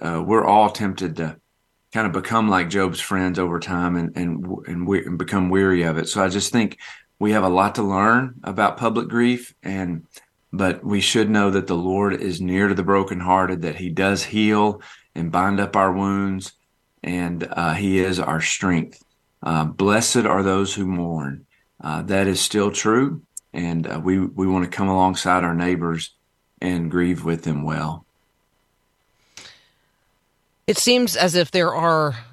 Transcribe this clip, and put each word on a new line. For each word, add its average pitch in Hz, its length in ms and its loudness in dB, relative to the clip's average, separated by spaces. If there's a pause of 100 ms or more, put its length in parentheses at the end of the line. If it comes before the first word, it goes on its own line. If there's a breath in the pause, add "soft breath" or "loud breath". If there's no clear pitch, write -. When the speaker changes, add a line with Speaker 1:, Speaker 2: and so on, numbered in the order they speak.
Speaker 1:
uh, 82 240 -4
we're 107 200 4
all 104 260 6
tempted 92 460 -6
to 80 200 -6 (540)
kind 110 160 -2
of 87 60 -4
become 110 360 0
like 87 220 2
Job's 92 280 0
friends 92 380 -2
over 87 220 -2
time 87 360 -2
and, 85 220 -4
and, 87 300 -4 (200)
and, 87 200 -6
we-, 98 180 0
and 87 100 -6
become 92 340 0
weary 92 340 4
of 80 160 0
it. 80 100 -4
So 101 140 0
I 95 40 2
just 95 240 -2
think 110 280 0 (400 loud breath)
we 104 140 2
have 104 100 2
a 95 60 4
lot 98 260 2
to 117 80 0
learn 110 500 2 (100)
about 101 340 0
public 113 320 -2
grief, 120 520 0
and, 92 460 -6 (440 loud breath)
but 92 320 -2
we 101 180 0
should 107 280 2
know 101 220 2
that 95 160 0
the 92 80 -2
Lord 92 440 0
is 92 220 -6
near 95 260 2
to 98 60 2
the 95 80 -2
brokenhearted, 92 800 0
that 82 140 -4
he 92 140 -8
does 95 340 0
heal 104 580 2 (320 loud breath)
and 82 180 -6
bind 95 280 0
up 98 160 -2
our 95 180 4
wounds, 98 600 -2 (500)
and, 87 480 -4
uh, 82 220 0
he 95 260 0
is 92 200 0
our 80 220 -2
strength. - 600 -2 (400)
Uh, 80 220 0
"Blessed 104 600 2
are 98 160 2
those 98 320 0
who 98 140 -4
mourn." 85 580 -4 (340)
Uh, 78 240 -6
that 98 240 2
is 92 120 0
still 101 320 0
true, 127 500 0 (320)
and, 85 320 -2
uh, 80 180 -6
we, 92 160 2
we 95 280 -2
wanna 92 200 2
come 98 200 -2
alongside 92 560 2
our 87 100 0
neighbors 85 580 -2 (480)
and 87 300 -4
grieve 87 340 0
with 82 200 -2
them 73 180 -2
well. 78 420 -6 (2500 loud breath)
Speaker 2:
It 208 120 0
seems 247 400 2
as 165 180 2
if 175 160 2
there 170 240 2
are, 160 400 2 (180)